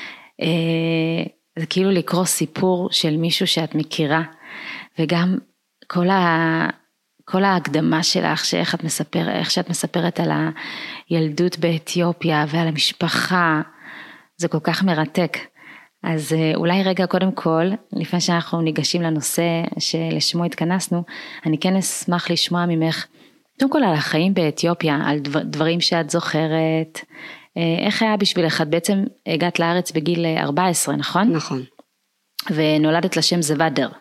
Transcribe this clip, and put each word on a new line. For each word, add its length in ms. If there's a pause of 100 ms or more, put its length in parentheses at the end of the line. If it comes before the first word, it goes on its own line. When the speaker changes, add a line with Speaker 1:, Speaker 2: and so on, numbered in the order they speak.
(420)
Speaker 1:
אה, 840 (360)
זה 60
כאילו 260
לקרוא 340
סיפור 680
של 260
מישהו 300
שאת 280
מכירה, 480 (760)
וגם 380 (500)
כל 220
ה-, 600 (560)
כל 180
ההקדמה 600
שלך, 420
שאיך 300
את 80
מספר-, 460
איך 220
שאת 180
מספרת 500
על 120 (760)
הילדות 500
באתיופיה 880
ועל 200
המשפחה, 960 (760)
זה 100
כל 160
כך 200
מרתק. 540 (680)
אז, 300
אה, 220
אולי 280
רגע 220
קודם 260
כל, 340 (280)
לפני 280
שאנחנו 400
ניגשים 400
לנושא 640 (160)
שלשמו 680
התכנסנו, 580 (420)
אני 120
כן 180
אשמח 560
לשמוע 340
ממך, 400 (540)
קודם 120
כל 120
על 100
החיים 400
באתיופיה, 720
על 140
דבר-, 240
דברים 380
שאת 280
זוכרת, 920 (560)
אה, 280
איך 160
היה 160
בשבילך? 440
את 60
בעצם 360 (240)
הגעת 320
לארץ 320
בגיל, 340
אה, 180
ארבע 220
עשרה, 300
נכון? 360
Speaker 2:
נכון. 320 (880)
Speaker 1:
ונולדת 680
לשם 240
זוואדר. 480 (120)